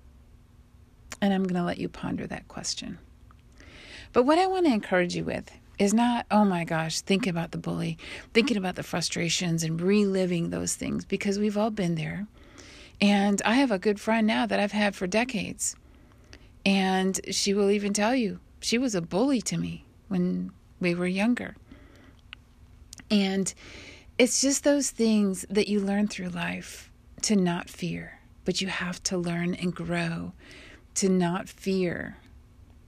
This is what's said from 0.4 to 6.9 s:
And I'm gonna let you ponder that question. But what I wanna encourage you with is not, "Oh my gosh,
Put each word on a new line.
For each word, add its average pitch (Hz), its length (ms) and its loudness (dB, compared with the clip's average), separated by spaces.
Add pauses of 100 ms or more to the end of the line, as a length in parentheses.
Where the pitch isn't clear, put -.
And 196 100 4
I'm 190 120 2
gonna 180 200 0
let 175 140 -4
you 175 100 -4
ponder - 380 -8
that - 220 -12
question. - 500 -8 (1120)
But 247 120 6
what 302 140 6
I 370 80 4
wanna 359 280 4
encourage 180 420 0
you 165 80 -4
with - 260 -8 (260)
is 202 160 4
not, 240 380 2
"Oh 214 140 6
my 180 180 2
gosh, 160 380 -2